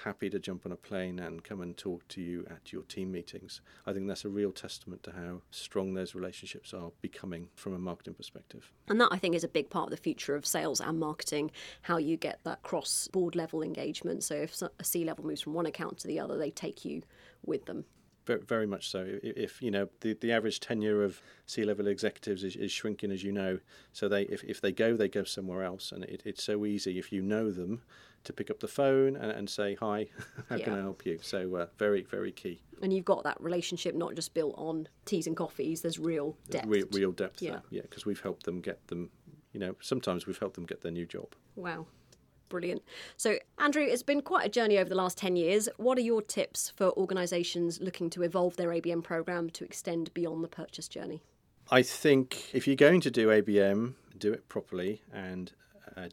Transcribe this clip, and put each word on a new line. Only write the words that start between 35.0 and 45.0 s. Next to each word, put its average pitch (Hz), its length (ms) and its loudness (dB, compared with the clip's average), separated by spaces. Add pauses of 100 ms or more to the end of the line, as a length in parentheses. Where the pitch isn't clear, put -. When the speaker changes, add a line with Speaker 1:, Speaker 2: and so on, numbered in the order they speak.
Speaker 2:
teas 170 240 0
and 165 80 0
coffees. 160 460 -4
There's 165 180 -2
real 156 380 0 (120)
depth. 131 160 -2
Speaker 1:
Real, 104 280 4
real 98 180 4
depth 92 300 -4
Speaker 2:
Yeah. 165 100 -4
Speaker 1:
there, - 180 -8
yeah, - 120 -6 (100)
'cause - 140 -12
we've 101 160 -2
helped - 240 -6
them 87 160 -4
get - 260 -8
them, 87 220 -6 (420)
you 110 80 -8
know, 95 220 -4
sometimes 95 440 0
we've 95 120 -4
helped 98 180 -4
them 87 100 -10
get 85 140 -8
their 85 140 -6
new 87 120 -4
job. - 300 -10 (220)
Speaker 2:
Wow. 165 300 -8 (600)
Brilliant. 180 340 -4 (360)
So, 220 220 2 (180)
Andrew, 294 260 4
it's 247 200 2
been 285 180 4
quite - 240 2
a - 40 0
journey 214 280 6
over 185 100 4
the 185 80 0
last 185 220 2